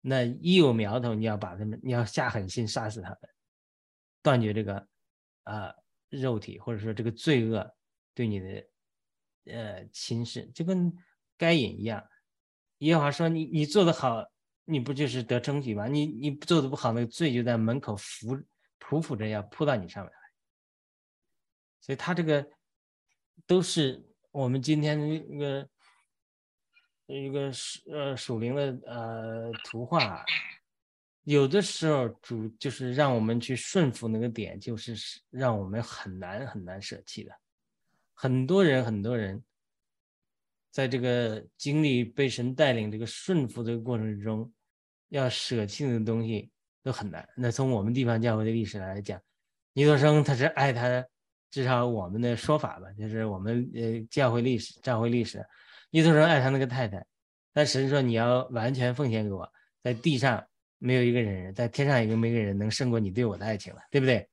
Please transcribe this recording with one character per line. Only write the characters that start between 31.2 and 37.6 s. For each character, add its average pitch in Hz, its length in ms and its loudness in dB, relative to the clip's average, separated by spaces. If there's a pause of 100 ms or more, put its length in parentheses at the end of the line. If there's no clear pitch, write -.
有 147 240 4
的 180 120 4
时 - 280 -2
候 135 200 4 (140)
主 113 260 -6 (120)
就 143 100 -4
是 123 240 -6
让 135 220 4
我 113 40 2
们 113 200 2
去 127 160 -4
顺 147 360 2
服 117 160 -8
那 110 120 0
个 120 100 0
点， 101 300 -8
就 110 180 -6
是 113 180 -10 (360)
让 123 260 0
我 98 80 -4
们 107 160 -4
很 92 380 -10
难 98 260 -8
很 104 180 -10
难 92 160 -12
舍 - 280 -12
弃 - 160 -12
的。 - 100 -18 (800)